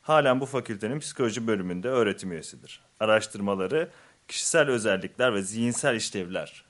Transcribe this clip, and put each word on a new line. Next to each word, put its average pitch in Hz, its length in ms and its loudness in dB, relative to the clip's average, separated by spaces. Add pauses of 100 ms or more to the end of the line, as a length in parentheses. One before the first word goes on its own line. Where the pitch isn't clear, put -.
Halen 139 380 4
bu 135 60 -2
fakültenin 120 540 -4
psikoloji 113 480 -2
bölümünde 92 400 -2
öğretim 107 440 0
üyesidir. - 500 -14 (180)
Araştırmaları 107 880 0 (380)
kişisel - 420 2
özellikler 110 640 2
ve 101 80 0
zihinsel 117 540 0
işlevler 90 760 -8